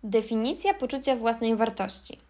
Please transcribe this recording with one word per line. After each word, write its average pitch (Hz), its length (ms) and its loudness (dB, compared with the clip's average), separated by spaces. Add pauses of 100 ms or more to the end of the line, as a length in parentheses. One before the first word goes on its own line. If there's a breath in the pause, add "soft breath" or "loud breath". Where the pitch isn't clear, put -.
Definicja 226 680 2
poczucia 262 420 0
własnej 226 400 2
wartości. 220 640 -2 (120)